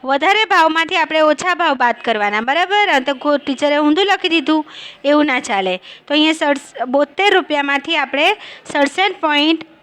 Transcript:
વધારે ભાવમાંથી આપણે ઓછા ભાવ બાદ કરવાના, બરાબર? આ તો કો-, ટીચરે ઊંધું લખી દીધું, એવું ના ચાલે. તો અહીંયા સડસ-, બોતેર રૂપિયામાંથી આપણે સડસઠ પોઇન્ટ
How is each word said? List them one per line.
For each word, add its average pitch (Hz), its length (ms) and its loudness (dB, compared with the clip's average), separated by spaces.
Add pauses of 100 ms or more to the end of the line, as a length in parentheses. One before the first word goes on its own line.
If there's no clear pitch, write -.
વધારે 311 400 2
ભાવમાંથી 330 520 2
આપણે 311 240 0
ઓછા 311 340 2
ભાવ 320 200 0
બાદ 240 300 0
કરવાના, 214 360 0
બરાબર? 370 480 0
આ 294 100 2
તો 269 160 -2
કો-, 285 240 -2
ટીચરે 285 380 -2
ઊંધું 302 280 2
લખી 392 240 0
દીધું, 311 380 0 (380)
એવું 294 220 4
ના 294 140 -2
ચાલે. 190 360 -2
તો - 380 -10
અહીંયા 311 180 2
સડસ-, 294 520 -4
બોતેર 294 500 0
રૂપિયામાંથી 285 640 -2
આપણે 294 400 0 (360)
સડસઠ 311 480 -2
પોઇન્ટ 311 460 0 (160)